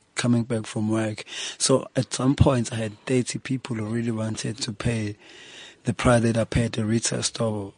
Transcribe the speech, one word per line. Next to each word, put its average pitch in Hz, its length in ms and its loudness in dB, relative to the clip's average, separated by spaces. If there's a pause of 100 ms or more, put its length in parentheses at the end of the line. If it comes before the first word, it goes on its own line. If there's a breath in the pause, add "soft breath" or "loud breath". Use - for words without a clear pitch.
(160)
coming 120 280 2
back 113 220 -4
from 107 240 -2
work. 110 340 -2 (340 loud breath)
So - 380 2
at - 180 -2
some 131 220 2
point, 127 380 4
I 113 40 -4
had 107 280 -6
thirty 127 320 0
people 123 380 -6
who 110 100 -4
really 117 260 -2
wanted 110 480 -6
to - 140 -4
pay 107 420 -2 (680 loud breath)
the 117 100 0
price 120 300 4
that 113 140 2
I 110 80 2
paid 120 220 0
at - 60 -4
the 113 120 -2
retail 113 360 0
store 107 560 -2